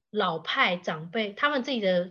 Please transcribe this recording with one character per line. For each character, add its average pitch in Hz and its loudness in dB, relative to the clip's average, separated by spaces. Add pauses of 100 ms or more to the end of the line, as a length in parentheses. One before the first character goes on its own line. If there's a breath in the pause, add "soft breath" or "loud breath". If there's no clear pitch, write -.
(120)
老 185 0
派 196 2
长 170 -6
辈， 214 -2
他 285 2
们 277 0
自 285 -4
己 247 -2
的 185 2